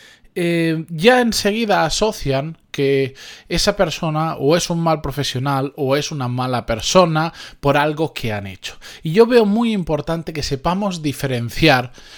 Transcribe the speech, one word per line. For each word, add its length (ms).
eh, 540
ya 320
enseguida 640
asocian 720
que 460
esa 260
persona 600
o 200
es 140
un 100
mal 220
profesional 760
o 180
es 160
una 160
mala 380
persona 720
por 160
algo 380
que 180
han 140
hecho. 320
Y 100
yo 140
veo 180
muy 300
importante 580
que 100
sepamos 600
diferenciar 920